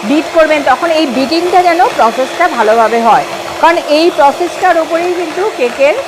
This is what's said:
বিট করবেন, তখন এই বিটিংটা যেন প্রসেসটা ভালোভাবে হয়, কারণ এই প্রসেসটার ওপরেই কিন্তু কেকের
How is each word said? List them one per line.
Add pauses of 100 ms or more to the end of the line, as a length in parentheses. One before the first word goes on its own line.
বিট (100)
করবেন,
তখন
এই
বিটিংটা
যেন (100)
প্রসেসটা
ভালোভাবে
হয়, (360)
কারণ
এই
প্রসেসটার
ওপরেই
কিন্তু
কেকের (140)